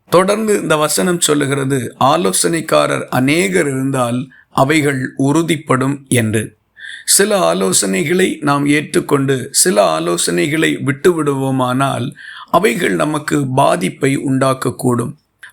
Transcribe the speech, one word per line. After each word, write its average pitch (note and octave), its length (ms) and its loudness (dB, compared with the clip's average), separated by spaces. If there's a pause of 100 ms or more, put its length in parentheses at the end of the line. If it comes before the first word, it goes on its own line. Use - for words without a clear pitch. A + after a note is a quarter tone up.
தொடர்ந்து G3+ 520 2
இந்த D#3+ 160 0
வசனம் E3+ 440 0
சொல்லுகிறது, C#3 800 0
"ஆலோசனைக்காரர் D3+ 1040 0
அநேகர் E3 640 0
இருந்தால் C3 600 -2 (220)
அவைகள் C#3 680 0
உறுதிப்படும்" C#3 880 0
என்று. A2 460 -2 (500)
சில F#3+ 500 2
ஆலோசனைகளை F#3 840 0
நாம் C#3+ 260 0
ஏற்றுக்கொண்டு C#3+ 840 0
சில F#3 500 2
ஆலோசனைகளை E3 840 0
விட்டு D3 420 2
விடுவோமானால் C3+ 880 -2 (380)
அவைகள் G3+ 440 2
நமக்கு D3+ 520 -2
பாதிப்பை C#3+ 720 0
உண்டாக்கக்கூடும். C3 960 -2 (380)